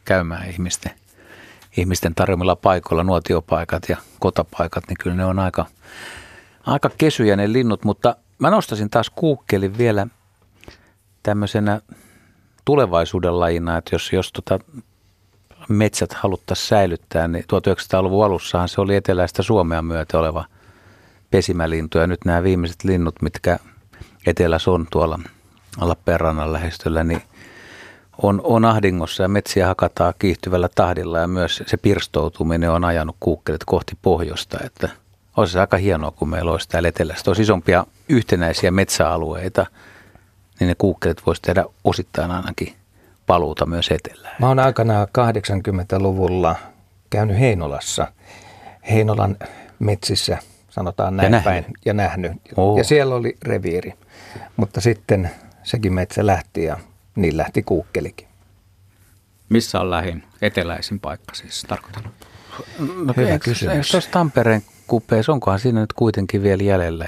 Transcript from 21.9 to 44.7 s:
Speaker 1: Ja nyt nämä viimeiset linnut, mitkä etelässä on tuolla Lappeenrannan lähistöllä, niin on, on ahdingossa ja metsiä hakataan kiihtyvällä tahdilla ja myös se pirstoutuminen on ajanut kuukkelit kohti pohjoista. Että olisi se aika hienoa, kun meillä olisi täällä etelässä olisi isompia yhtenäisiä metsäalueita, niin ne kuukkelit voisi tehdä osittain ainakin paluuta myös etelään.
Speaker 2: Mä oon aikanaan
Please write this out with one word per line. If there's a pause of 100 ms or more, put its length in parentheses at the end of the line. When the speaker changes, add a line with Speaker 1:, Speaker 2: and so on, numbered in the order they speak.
Speaker 1:
Ja
nyt
nämä
viimeiset
linnut,
mitkä (640)
etelässä
on
tuolla (600)
Lappeenrannan
lähistöllä,
niin (1000)
on,
on
ahdingossa
ja
metsiä
hakataan
kiihtyvällä
tahdilla
ja
myös
se
pirstoutuminen
on
ajanut
kuukkelit
kohti
pohjoista.
Että (480)
olisi
se
aika
hienoa,
kun
meillä
olisi
täällä
etelässä
olisi
isompia (240)
yhtenäisiä
metsäalueita, (920)
niin
ne
kuukkelit
voisi
tehdä (180)
osittain
ainakin (520)
paluuta
myös
etelään.
Speaker 2:
Mä
oon
aikanaan